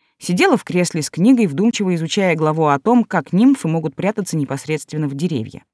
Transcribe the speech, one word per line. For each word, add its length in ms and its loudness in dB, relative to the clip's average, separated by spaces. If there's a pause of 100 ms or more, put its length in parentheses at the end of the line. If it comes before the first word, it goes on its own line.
(180)
Сидела 400 2
в 60 -18
кресле 360 -2
с 80 -4
книгой, 380 2
вдумчиво 480 0
изучая 420 0
главу 300 0
о 120 2
том, 260 2
как 280 -4
нимфы 340 4
могут 300 -4
прятаться 400 -4
непосредственно 720 -4
в 60 -8
деревья. 600 -6